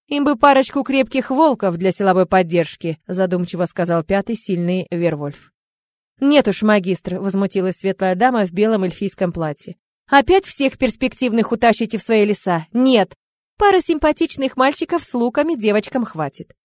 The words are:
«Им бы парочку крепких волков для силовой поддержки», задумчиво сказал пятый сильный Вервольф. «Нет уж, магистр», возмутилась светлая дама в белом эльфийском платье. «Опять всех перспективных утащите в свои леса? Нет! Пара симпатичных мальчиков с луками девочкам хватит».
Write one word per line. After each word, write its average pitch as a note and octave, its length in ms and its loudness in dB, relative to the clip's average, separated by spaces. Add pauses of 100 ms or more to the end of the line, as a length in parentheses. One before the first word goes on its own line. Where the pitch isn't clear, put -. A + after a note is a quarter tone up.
«Им C#4+ 160 -2
бы C#4+ 140 2
парочку C4+ 460 4
крепких C4+ 480 -2
волков B3+ 480 0
для F#3 120 0
силовой F#3 360 2
поддержки», E3+ 800 -2
задумчиво F3+ 580 -2
сказал E3+ 400 -2
пятый G3+ 320 -2
сильный F3+ 540 -4
Вервольф. D#3 600 -4 (720)
«Нет C#4 260 4
уж, G3 140 -2
магистр», F#3+ 600 0
возмутилась F#3+ 560 -2
светлая F#3+ 380 -2
дама A3+ 300 2
в E3+ 80 -4
белом G#3 320 0
эльфийском F3+ 480 -4
платье. D#3+ 440 -8 (340)
«Опять F4 340 4
всех - 320 -4
перспективных A#3 760 -2
утащите A3+ 440 2
в F#3+ 60 -8
свои G#3+ 240 2
леса? F3+ 480 -2
Нет! A#3+ 400 2 (420)
Пара G4+ 240 4
симпатичных D4+ 800 -2
мальчиков C#4 480 -2
с - 80 -8
луками B3+ 400 0
девочкам G#3+ 500 -2
хватит». D#3 480 -10 (120)